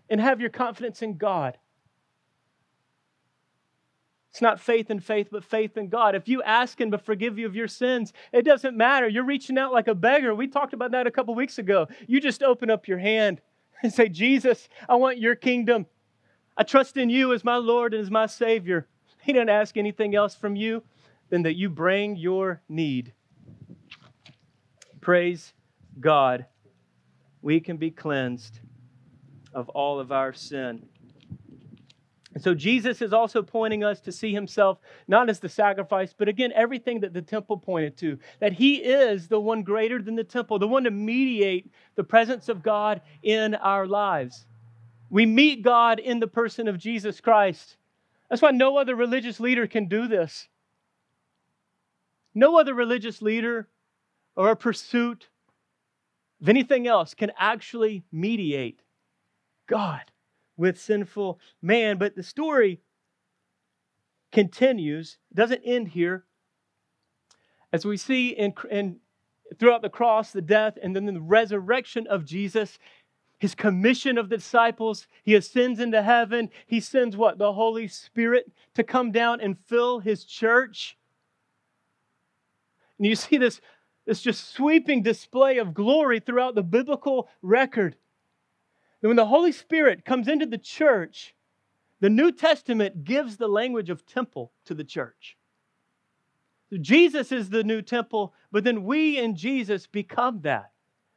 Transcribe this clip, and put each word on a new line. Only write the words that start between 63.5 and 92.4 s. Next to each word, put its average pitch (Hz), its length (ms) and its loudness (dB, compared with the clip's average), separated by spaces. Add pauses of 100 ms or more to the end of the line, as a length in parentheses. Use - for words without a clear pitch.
continues, 180 840 0 (160)
doesn't 233 300 0
end 240 240 -2
here. 175 360 -4 (1500)
As 170 120 -4
we 208 120 -4
see 254 340 -2
in, 202 240 -4 (160)
in, 202 260 -4 (640)
throughout 233 240 4
the 208 80 -6
cross, 220 420 0
the 196 100 -6
death, 214 400 0
and 190 140 -6
then 202 100 -4
the 190 140 -8
resurrection 208 840 0
of 196 180 -2
Jesus, 196 540 -6 (600)
his - 160 -2
commission 233 640 0
of 208 100 -4
the 226 80 -2
disciples, 226 680 0 (160)
he 214 120 4
ascends 247 460 2
into 220 220 0
heaven. 233 460 2 (180)
He 226 140 -2
sends 240 360 -2
what? 202 220 2
The 202 140 0
Holy 220 360 -2
Spirit - 640 -2 (220)
to 226 100 0
come 247 260 -2
down 233 300 0
and 196 180 -4
fill 240 400 -2
his 208 260 -4
church. 226 720 0 (2000)
And 202 80 0
you 214 100 4
see - 200 0
this, 247 240 0 (460)
this - 160 -4
just - 320 -4
sweeping 285 480 2
display 254 560 2
of 185 160 -4
glory 247 460 2
throughout 247 340 -2
the 208 80 0
biblical 254 680 -2 (140)
record. 214 540 0 (1080)
And 214 60 2
when 233 80 4
the 220 100 6
Holy 311 240 4
Spirit 269 540 0
comes 247 240 -2
into 285 180 0
the 233 100 -8
church, - 800 -2 (640)
the 196 120 2
New 285 200 4
Testament 226 720 -2